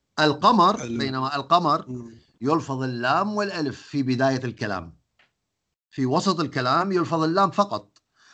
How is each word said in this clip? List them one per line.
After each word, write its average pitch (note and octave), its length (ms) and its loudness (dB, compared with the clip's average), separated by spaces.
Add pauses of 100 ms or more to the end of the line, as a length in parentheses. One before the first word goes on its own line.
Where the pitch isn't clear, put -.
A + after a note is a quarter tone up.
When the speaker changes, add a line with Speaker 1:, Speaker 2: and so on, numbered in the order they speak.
(200)
Speaker 1:
القمر، F3+ 580 4
Speaker 2:
حلو. A#2 200 -6
Speaker 1:
بينما C3+ 380 -4
القمر D3+ 540 0
Speaker 2:
مم. A#2+ 220 -12 (300)
Speaker 1:
يلفظ C3+ 420 -2
اللام C3 520 0
والألف F3 460 -4
في C#3 220 -4
بداية B2+ 400 0
الكلام، F#2+ 540 -8 (960)
في C3+ 140 -2
وسط F3 340 0
الكلام C#3+ 520 0
يلفظ E3 320 0
اللام F#3 280 2
فقط، - 460 -4 (360)